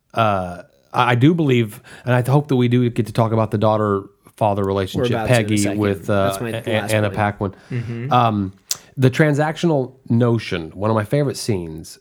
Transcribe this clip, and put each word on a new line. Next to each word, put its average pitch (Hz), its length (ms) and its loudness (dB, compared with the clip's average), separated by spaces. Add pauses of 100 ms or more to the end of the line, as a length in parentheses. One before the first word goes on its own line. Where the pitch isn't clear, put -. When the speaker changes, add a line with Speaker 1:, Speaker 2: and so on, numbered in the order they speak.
(140)
Speaker 1:
uh, 92 480 0 (320)
I, 123 180 2
I 123 40 4
do 135 180 6
believe, 127 480 0 (240)
and 123 80 0
I 123 80 4
hope 135 280 2
that 139 60 2
we 123 120 2
do 123 240 2
get 113 160 -4
to 107 60 -12
talk 113 180 0
about 110 200 0
the 113 60 0
daughter-father 104 1040 0
relationship, 98 480 -2
Speaker 2:
We're 117 60 -2
about 110 100 -4
to 127 60 2
in 120 60 4
a 113 40 0
Speaker 1:
Peggy 107 140 0
Speaker 2:
second. 101 220 -2
Speaker 1:
with, 101 300 0
uh, 98 200 2
Speaker 2:
That's 98 120 -4
my 117 80 -6
Speaker 1:
A-, 113 320 -2
Speaker 2:
last 107 120 -4
Speaker 1:
Anna 107 160 2
Speaker 2:
point. 98 80 -8
Speaker 1:
Paquin. 104 380 -2 (160)
Speaker 3:
Mm-hmm. 117 420 -6
Speaker 1:
Um, 107 400 2 (440)
the 131 140 4
transactional 151 840 0 (160)
notion, 117 600 0
one 107 180 -4
of 110 60 2
my 107 100 0
favorite 143 320 -2
scenes, 82 640 -6